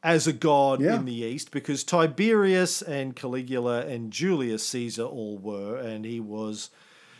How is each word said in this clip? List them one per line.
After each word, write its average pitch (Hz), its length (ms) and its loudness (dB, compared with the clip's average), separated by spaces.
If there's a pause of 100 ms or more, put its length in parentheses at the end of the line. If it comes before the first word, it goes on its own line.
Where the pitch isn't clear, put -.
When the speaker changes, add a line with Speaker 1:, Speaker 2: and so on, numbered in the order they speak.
Speaker 1:
as 165 240 4
a 160 80 2
god 139 480 4
Speaker 2:
Yeah. 151 140 4
Speaker 1:
in 160 100 -2
the 123 80 -6
East, 117 380 -6
because 139 320 -4
Tiberius 185 960 4
and 139 340 -6
Caligula 123 680 -2
and 117 260 -8
Julius 131 580 0
Caesar 117 340 -4
all 110 340 -6
were, 101 400 -6
and 110 280 -8
he 117 140 -6
was, 107 520 -8 (480)